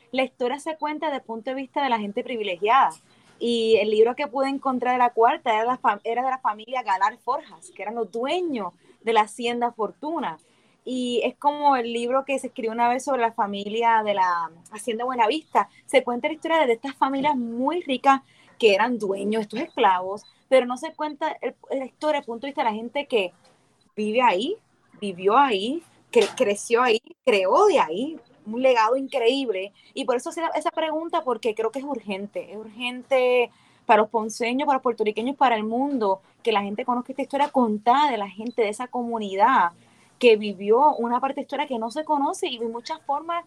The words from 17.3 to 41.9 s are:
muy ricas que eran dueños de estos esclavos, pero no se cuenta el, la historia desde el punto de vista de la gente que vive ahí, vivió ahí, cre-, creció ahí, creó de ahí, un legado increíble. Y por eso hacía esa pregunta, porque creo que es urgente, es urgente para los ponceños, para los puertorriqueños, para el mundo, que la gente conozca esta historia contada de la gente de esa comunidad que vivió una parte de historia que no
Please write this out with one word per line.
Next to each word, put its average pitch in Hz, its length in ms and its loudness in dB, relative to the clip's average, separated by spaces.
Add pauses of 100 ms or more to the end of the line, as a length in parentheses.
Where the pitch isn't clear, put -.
muy 254 460 -4
ricas 269 400 2 (380)
que 208 160 6
eran 226 240 0
dueños 202 400 -2
de - 20 0
estos 214 200 -8
esclavos, 196 640 0 (240)
pero 254 200 4
no 247 100 -6
se 311 160 -10
cuenta 302 480 -4
el, 262 140 -6 (160)
la 262 140 -4
historia 302 340 -2
desde - 60 -8
el - 0 -
punto 233 200 -10
de 277 40 -8
vista 277 120 -4
de 247 80 0
la 208 60 -2
gente 240 320 -6
que 196 260 0 (600)
vive 214 260 0
ahí, 233 360 2 (440)
vivió 196 340 0
ahí, 254 480 2 (280)
cre-, 208 260 4
creció 226 460 2
ahí, 226 180 2 (240)
creó 220 400 4
de 339 140 6
ahí, 247 400 -4 (260)
un 226 160 -6
legado 247 340 4
increíble. 254 800 -2 (220)
Y 247 100 -6
por 240 120 0
eso 254 120 -8
hacía 330 240 -6
esa 311 160 -4
pregunta, 320 540 -2
porque 226 320 -2
creo 226 160 -4
que 277 80 -8
es 262 60 -8
urgente, 202 680 -8
es 196 60 -16
urgente 247 960 0 (360)
para 214 160 6
los 214 80 -4
ponceños, 233 560 -2
para 285 80 4
los 262 80 -2
puertorriqueños, 226 520 -2
para 247 200 2
el 214 80 -2
mundo, 226 580 -2 (220)
que 233 80 0
la 202 100 2
gente 208 240 -6
conozca 247 260 -4
esta 269 120 -6
historia 277 260 0
contada 254 640 2
de 233 60 -2
la 202 120 -6
gente 220 320 -6
de 208 80 2
esa 214 160 -8
comunidad 220 840 0 (460)
que 233 200 8
vivió 208 580 2
una 233 240 -2
parte 262 160 -4
de 285 60 -6
historia 285 260 -6
que 262 100 -6
no 226 140 -6